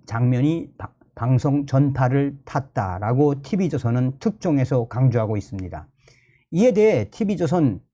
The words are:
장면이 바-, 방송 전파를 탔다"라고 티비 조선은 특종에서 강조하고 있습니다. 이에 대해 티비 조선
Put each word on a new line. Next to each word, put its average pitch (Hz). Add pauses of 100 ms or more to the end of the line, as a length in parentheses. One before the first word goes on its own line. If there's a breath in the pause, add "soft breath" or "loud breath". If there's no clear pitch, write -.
장면이 127
바-, - (200)
방송 135
전파를 139
탔다"라고 127
티비 185
조선은 127
특종에서 139
강조하고 113
있습니다. 92 (640 soft breath)
이에 220
대해 196
티비 202
조선 151 (120)